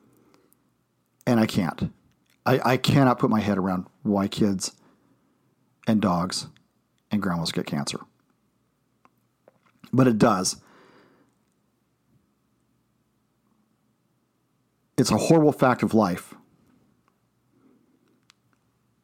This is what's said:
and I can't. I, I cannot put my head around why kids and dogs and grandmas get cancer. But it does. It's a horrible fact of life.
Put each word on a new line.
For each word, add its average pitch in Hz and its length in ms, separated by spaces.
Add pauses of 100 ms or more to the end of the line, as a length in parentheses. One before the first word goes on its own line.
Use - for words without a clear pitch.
(1200)
and 120 140
I 110 80
can't. - 460 (520)
I, 127 200
I 127 120
cannot 127 420
put 131 100
my 110 120
head 101 180
around 92 300 (160)
why 98 240
kids 98 420 (1160)
and 110 120
dogs 92 460 (640)
and 104 100
grandmas 85 300
get - 160
cancer. - 320 (1900)
But 127 140
it 117 100
does. 101 460 (4000)
It's 127 140
a 110 60
horrible 151 340
fact 127 320
of 104 100
life. 98 420 (2750)